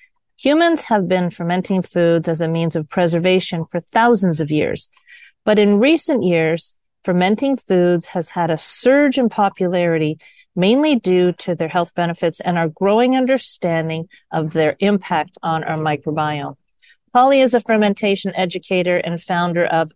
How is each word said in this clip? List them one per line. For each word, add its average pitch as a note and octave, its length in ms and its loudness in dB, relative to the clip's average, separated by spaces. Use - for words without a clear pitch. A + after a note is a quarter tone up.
Humans D#4+ 460 2
have G3+ 260 0
been F3+ 200 0
fermenting F3+ 520 -2
foods E3+ 480 0
as D#3+ 100 -2
a E3+ 80 -2
means E3 300 -2
of D#3 100 -6
preservation F3 800 0
for F3 160 -8
thousands G3 580 2
of D3+ 120 -4
years, D3+ 360 -2
but G#3+ 160 2
in G#3 220 4
recent D4+ 420 2
years, E3 500 0
fermenting G3 520 0
foods F3+ 520 0
has F3 220 -6
had E3+ 200 -2
a D#3+ 80 -2
surge C#4 600 2
in A#3+ 100 2
popularity, F3 880 0
mainly C4 400 2
due F3+ 360 2
to F3 220 -6
their D#3+ 140 -4
health F3 260 -2
benefits E3+ 460 -2
and F3 180 -2
our E3 100 0
growing G#3+ 480 0
understanding E3 920 -2
of D#3 220 -4
their D#3 260 0
impact F#3+ 640 -2
on D#3+ 220 -4
our D#3+ 120 -4
microbiome. D3+ 800 -4
Holly C4+ 280 4
is B3 120 2
a A#3+ 60 2
fermentation G3+ 760 0
educator F3+ 600 -2
and E3+ 240 -6
founder F3 460 -2
of D#3+ 280 0